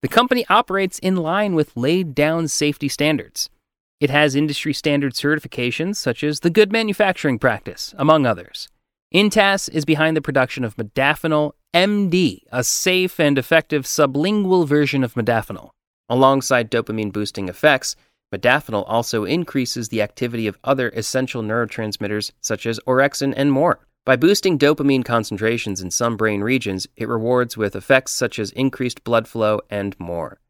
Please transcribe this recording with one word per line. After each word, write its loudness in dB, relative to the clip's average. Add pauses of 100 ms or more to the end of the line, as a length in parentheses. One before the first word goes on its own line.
The -4
company 2
operates 0
in 0
line 0
with 0
laid-down 0
safety -2
standards. -2 (520)
It 2
has 2
industry -2
standard 0
certifications -4
such -4
as -4
the 2
Good 4
Manufacturing 0
Practice, -4
among 4
others. -4 (460)
Intas 4
is -2
behind 2
the -2
production -2
of -8
Modafinil 0 (200)
M 2
D, 0
a -2
safe -2
and 4
effective 0
sublingual 2
version 2
of -6
modafinil. -2 (400)
Alongside 4
dopamine-boosting -4
effects, 0 (380)
modafinil 0
also 0
increases -4
the -2
activity -4
of -6
other 0
essential -4
neurotransmitters -4 (100)
such -6
as -4
orexin 0
and 2
more. 2 (260)
By 4
boosting 2
dopamine 2
concentrations -2
in -8
some -2
brain 0
regions, -2 (100)
it -6
rewards 0
with -2
effects 2
such -4
as -6
increased -4
blood 2
flow -2
and -6
more. -10